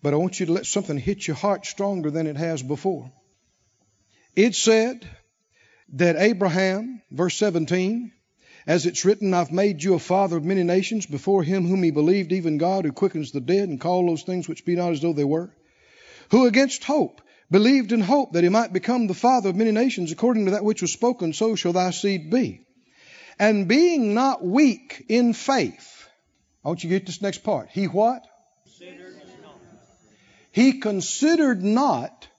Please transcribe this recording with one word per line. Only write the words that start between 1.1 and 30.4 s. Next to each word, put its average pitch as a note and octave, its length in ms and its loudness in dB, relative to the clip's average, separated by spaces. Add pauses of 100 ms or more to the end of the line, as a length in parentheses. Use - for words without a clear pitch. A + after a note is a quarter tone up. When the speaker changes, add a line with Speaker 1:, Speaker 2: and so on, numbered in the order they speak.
Speaker 1:
your D#3 80 -4
heart G3 300 -2
stronger G3 440 -4
than D#3+ 160 -4
it D3 120 -6
has D#3+ 260 -6
before. C#3 480 -6 (1300)
It G#3 180 4
said A3+ 500 0 (920)
that E3+ 200 2
Abraham, F#3+ 840 0 (100)
verse E3 240 -2
seventeen, F#3 800 -2 (520)
"As D#3+ 200 0
it's - 180 -4
written, G3 300 2
I've F3 180 0
made F#3 320 0
you F#3 120 2
a D#3 40 0
father F3+ 380 0
of D3+ 80 -4
many F#3+ 180 0
nations F#3 420 0
before F3 380 0
him F3 240 0
whom F#3 160 0
he E3 80 2
believed, D#3+ 400 2
even E3 260 -2
God F3+ 280 0
who C#3+ 80 -2
quickens D#3 400 -4
the C#3+ 80 -6
dead F#3 260 0
and C#3 140 -6
call F3+ 260 0
those E3 160 -2
things F3+ 240 -6
which - 180 -10
be F3 120 0
not F3 160 0
as C#3+ 80 -4
though E3 120 0
they C#3+ 120 0
were, D#3+ 280 -2 (800)
who B3+ 140 6
against B3+ 400 2
hope - 360 -2 (300)
believed G#3+ 400 4
in A#3+ 80 2
hope A#3 320 0
that E3+ 120 2
he F3 60 6
might G#3+ 220 2
become A3 360 -2
the F#3 60 -2
father A#3 360 2
of F3+ 80 -2
many A3 140 2
nations G#3+ 420 0
according A3 320 0
to F#3 60 2
that G3+ 120 -2
which G#3+ 180 -2
was F3+ 120 -4
spoken, A3+ 400 -2
so A3 220 -2
shall F3 180 -2
thy F3+ 160 0
seed F3 420 -4
be. A3 300 -2 (800)
And G#3 280 2
being C#4 440 4
not B3+ 300 0
weak A3+ 640 0
in A#3+ 240 2
faith," - 760 -4 (560)
I - 40 -6
want E3 160 -6
you E3 60 -8
to F#3 100 2
get F#3+ 60 -18
this F#3 160 -12
next G3 180 -6
part. D#3 320 -4
He G3 140 -4
what? A3 360 0 (440)
Speaker 2:
Considered F3+ 500 -20 (260)
not. D3+ 140 -20 (960)